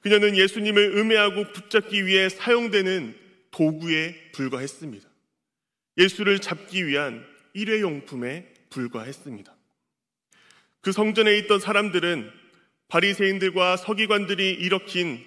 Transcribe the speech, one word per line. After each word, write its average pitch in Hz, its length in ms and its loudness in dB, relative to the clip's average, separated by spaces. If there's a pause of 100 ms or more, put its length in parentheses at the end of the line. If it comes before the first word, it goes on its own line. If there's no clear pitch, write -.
그녀는 208 360 4
예수님을 202 600 2
음해하고 208 560 2
붙잡기 196 540 -2
위해 190 240 4
사용되는 190 840 0 (360)
도구에 160 800 -2
불과했습니다. 131 760 -8 (920)
예수를 196 420 2
잡기 175 460 -6
위한 139 380 -2 (280)
일회용품에 170 1000 -6 (200)
불과했습니다. 120 840 -10 (1300)
그 190 100 -4
성전에 214 480 4
있던 208 220 2
사람들은 175 720 -2 (560)
바리새인들과 190 880 0
서기관들이 196 760 0
일으킨 180 760 -4